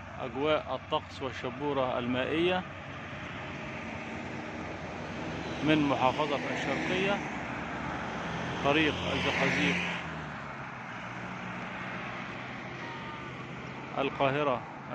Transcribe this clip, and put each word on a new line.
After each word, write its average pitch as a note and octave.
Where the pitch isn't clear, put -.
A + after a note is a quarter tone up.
أجواء C3
الطقس -
والشبورة C3
المائية C3
من D3+
محافظة C3
الشرقية، C#3
طريق D3
الزقازيق، C3+
القاهرة C#3